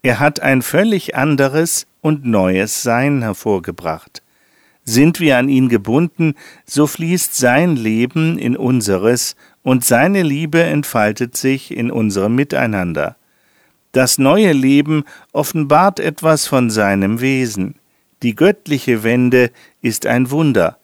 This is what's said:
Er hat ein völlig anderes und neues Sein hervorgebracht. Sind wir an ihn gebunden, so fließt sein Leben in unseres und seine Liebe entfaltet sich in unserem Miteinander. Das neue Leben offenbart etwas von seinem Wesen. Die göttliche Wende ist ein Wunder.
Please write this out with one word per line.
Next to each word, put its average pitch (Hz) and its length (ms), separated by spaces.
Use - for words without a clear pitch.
Er 120 180
hat 147 200
ein 131 240
völlig 196 520
anderes 143 720
und 151 240
neues 98 560
Sein 127 400
hervorgebracht. 90 1000
Sind 143 300
wir 147 180
an 131 120
ihn 131 180
gebunden, 135 680
so 147 240
fließt 165 480
sein 139 400
Leben 123 640
in 123 160
unseres 113 800
und 127 220
seine 170 400
Liebe 156 400
entfaltet 123 720
sich 135 360
in 120 200
unserem 107 440
Miteinander. 107 840
Das 131 260
neue 165 360
Leben 143 500
offenbart 156 680
etwas 160 480
von 123 220
seinem 101 500
Wesen. 120 560
Die 117 100
göttliche 139 720
Wende 123 480
ist 113 240
ein 123 260
Wunder. 139 520